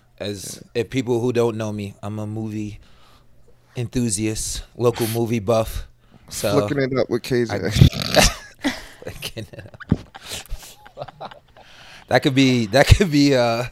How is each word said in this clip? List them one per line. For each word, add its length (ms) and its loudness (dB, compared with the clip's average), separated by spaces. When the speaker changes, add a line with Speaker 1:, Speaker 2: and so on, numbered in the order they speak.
Speaker 1:
As 440 -10
Speaker 2:
Yeah. 80 -2
Speaker 1:
if 80 -6
people 300 0
who 120 -2
don't 240 0
know 160 -6
me, 300 -8
I'm 160 -8
a 80 -8
movie 540 -8
enthusiast, 880 -4
local 320 0
movie 320 -2
buff. 460 -2
So 400 0
Speaker 2:
Flicking 240 -2
it 80 -2
up 100 -2
with 120 -2
K 220 0
J. 100 -6
Speaker 1:
I 160 -4
<laughs> 1300 2
Flicking 500 -14
it 180 -18
up. 120 0
That 140 2
could 140 2
be, 300 4
that 200 4
could 240 6
be, 240 4
uh, 380 2